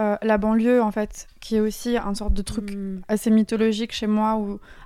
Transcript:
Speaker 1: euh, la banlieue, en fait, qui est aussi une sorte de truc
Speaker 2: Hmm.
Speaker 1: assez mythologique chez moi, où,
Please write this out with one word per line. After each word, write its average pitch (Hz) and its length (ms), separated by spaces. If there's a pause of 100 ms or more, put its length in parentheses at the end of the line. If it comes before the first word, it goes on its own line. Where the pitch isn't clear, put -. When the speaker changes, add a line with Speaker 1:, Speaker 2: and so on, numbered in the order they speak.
Speaker 1:
euh, 208 220
la 214 160
banlieue, 226 440
en 214 80
fait, - 360 (160)
qui 226 140
est 214 40
aussi 226 380
une 202 160
sorte 208 180
de 196 80
truc 202 320
Speaker 2:
Hmm. 196 360
Speaker 1:
assez 214 220
mythologique 220 600
chez - 140
moi, 214 300
où, 202 220 (280)